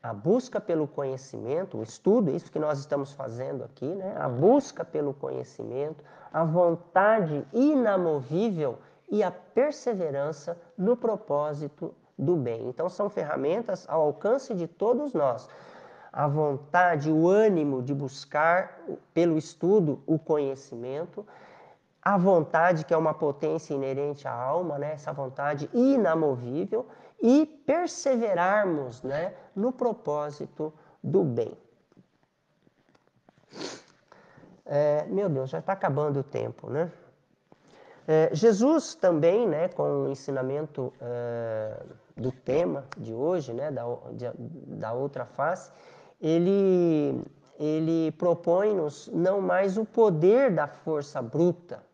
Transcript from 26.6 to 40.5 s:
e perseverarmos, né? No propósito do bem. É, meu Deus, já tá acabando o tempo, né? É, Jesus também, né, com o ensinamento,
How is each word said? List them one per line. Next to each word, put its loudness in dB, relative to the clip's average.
e 6
perseverarmos, 0
né? -4
No 0
propósito -4
do 2
bem. -2
É, 2
meu 0
Deus, -2
já -6
tá -4
acabando 0
o -6
tempo, -8
né? -2
É, 4
Jesus 4
também, 4
né, 0
com -2
o -2
ensinamento, -6